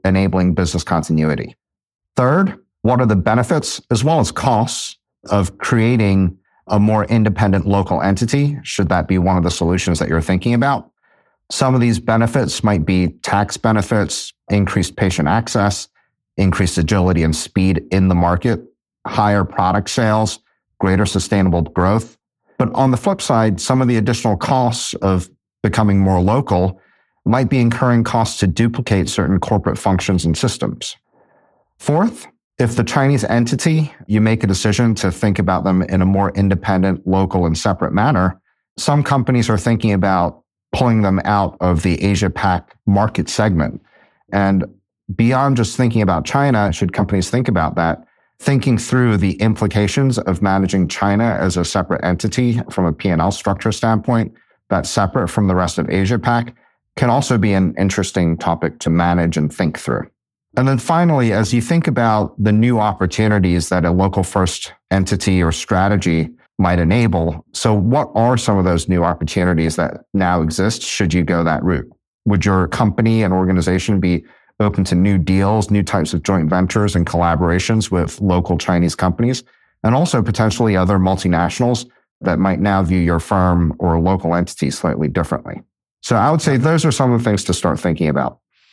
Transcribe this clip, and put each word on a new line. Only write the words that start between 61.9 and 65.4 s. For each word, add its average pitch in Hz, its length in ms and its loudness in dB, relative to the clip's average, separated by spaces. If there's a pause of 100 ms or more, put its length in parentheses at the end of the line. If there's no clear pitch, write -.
the 107 100 4
new 117 260 4
opportunities 95 920 0
that 90 160 0
a 87 80 0
local 95 320 0
first - 480 -4 (180)
entity 95 520 0